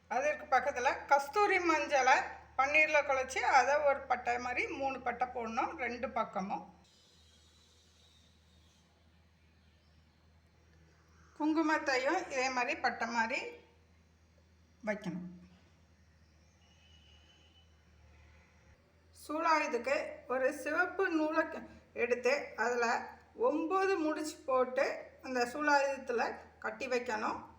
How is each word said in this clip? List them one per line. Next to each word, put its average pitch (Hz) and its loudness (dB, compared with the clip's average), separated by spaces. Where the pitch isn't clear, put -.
அதற்கு 277 0
பக்கத்துல 262 0
கஸ்தூரி 370 4
மஞ்சளை 294 4
பன்னீர்ல 294 4
குழைச்சி 269 -2
அதை 285 6
ஒரு 277 4
பட்டை 240 -2
மாதிரி 247 -2
மூணு 269 -4
பட்டை 247 -2
போடணும் 247 -4
ரெண்டு 240 -6
பக்கமும். - -4
குங்குமத்தையும் 302 0
இதே 262 0
மாதிரி 254 -2
பட்டை 233 -2
மாதிரி 233 -2
வைக்கணும். 202 -6
சூலாயுதத்துக்கு 302 0
ஒரு 262 0
சிவப்பு 359 -2
நூலை 320 0
க-, 247 -12
எடுத்து 240 0
அதுல 240 -2
ஒன்பது 330 2
முடிச்சு 311 -2
போட்டு 254 0
அந்த 254 0
சூலாயுதத்துல 277 0
கட்டி 220 -8
வைக்கணும். 240 -2